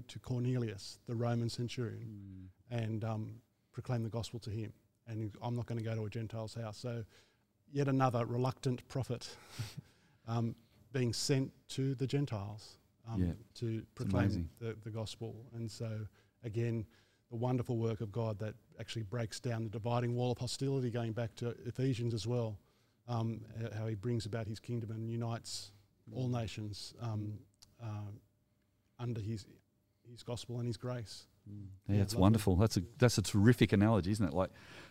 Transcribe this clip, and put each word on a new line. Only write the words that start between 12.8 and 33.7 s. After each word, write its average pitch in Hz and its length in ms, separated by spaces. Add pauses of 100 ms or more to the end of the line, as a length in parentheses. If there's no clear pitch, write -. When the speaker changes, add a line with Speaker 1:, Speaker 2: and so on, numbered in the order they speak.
Speaker 1:
um, 110 160
Speaker 2:
Yeah. 85 100 (220)
Speaker 1:
to 113 240
Speaker 2:
It's 107 140
Speaker 1:
proclaim - 320
Speaker 2:
amazing. 92 240 (100)
Speaker 1:
the, 113 240
the 113 60
gospel. 110 640
And 117 160
so, 110 380 (360)
again, 113 420 (440)
the 120 60
wonderful 123 420
work 113 240
of 110 100
God 110 280
that 107 160 (240)
actually 117 240
breaks 113 360
down 113 260
the 110 40
dividing 120 460
wall 123 160
of 117 80
hostility, 131 500
going 113 240
back 117 220
to 120 140 (160)
Ephesians 120 480
as 107 120
well, 113 320 (500)
um, 113 340 (200)
h-, 113 120
how 107 140
he 113 80
brings 117 300
about 107 220
his 110 120
kingdom 113 320
and 113 180
unites 117 640 (420)
all 127 160
nations, 110 720
um, 107 360 (440)
uh, 104 280 (880)
under 120 220
his, 104 240 (640)
his 120 140
gospel 120 360
and 120 80
his 113 100
grace. 123 500 (220)
Speaker 2:
Mm. 101 160 (220)
Yeah, 101 100
Speaker 1:
Yeah, 101 40
Speaker 2:
it's 98 120
Speaker 1:
lovely. - 80
Speaker 2:
wonderful. 101 340
That's 107 220
a, 90 60 (140)
that's 123 200
a 107 40
terrific 107 520